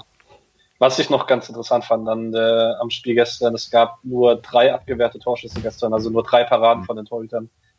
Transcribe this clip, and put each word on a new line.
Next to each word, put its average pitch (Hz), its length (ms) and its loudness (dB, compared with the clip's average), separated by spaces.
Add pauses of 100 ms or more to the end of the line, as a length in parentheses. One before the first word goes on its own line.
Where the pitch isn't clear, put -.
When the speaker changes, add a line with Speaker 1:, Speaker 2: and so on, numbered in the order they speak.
(800)
Speaker 1:
Was 135 200 4
ich 151 100 -2
noch - 180 -2
ganz 120 200 0
interessant 117 380 -4
fand 113 240 -2
an 113 220 -6
der, 113 500 0
am 120 80 -6
Spiel 117 260 -4
gestern, 120 400 0
es - 160 -10
gab 117 320 2
nur 123 340 2
drei 123 360 2
abgewehrte 120 460 -4
Torschüsse 120 420 -8
gestern, 110 320 -4
also 110 160 -2
nur 117 140 -2
drei 120 200 2
Paraden 117 400 2
Speaker 2:
Mhm. - 40 -16
Speaker 1:
von 117 100 -8
den 104 80 -12
Torhütern. 113 440 -10 (300)